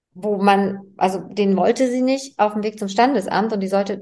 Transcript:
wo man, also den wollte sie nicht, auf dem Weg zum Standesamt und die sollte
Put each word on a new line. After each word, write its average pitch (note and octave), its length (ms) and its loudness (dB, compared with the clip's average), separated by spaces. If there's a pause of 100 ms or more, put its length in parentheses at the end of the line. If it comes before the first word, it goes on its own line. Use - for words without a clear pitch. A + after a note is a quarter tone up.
(120)
wo G3 260 -4
man, G3 420 2 (160)
also F#3+ 240 0
den G3 360 0
wollte A#3+ 320 2
sie B3 140 0
nicht, C4+ 380 -2
auf G#3+ 140 2
dem G#3+ 100 -4
Weg G#3+ 160 -6
zum G3+ 80 -6
Standesamt A3 640 0
und G3+ 80 -2
die F#3+ 80 -4
sollte G3 340 -2